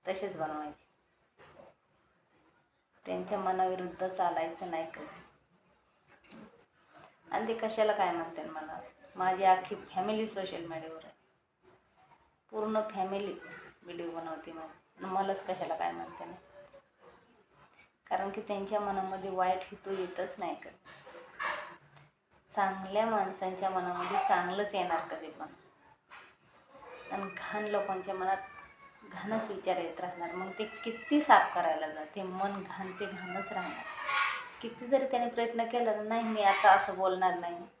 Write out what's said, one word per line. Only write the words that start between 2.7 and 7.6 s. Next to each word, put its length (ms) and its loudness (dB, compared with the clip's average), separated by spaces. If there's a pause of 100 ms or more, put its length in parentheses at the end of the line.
त्यांच्या 340 -2
मनाविरुद्ध 680 0
चालायचं 640 -2
नाही 240 -4
कधी. 260 -14 (2000)
आणि 160 -2
ते 60 0
कशाला 400 2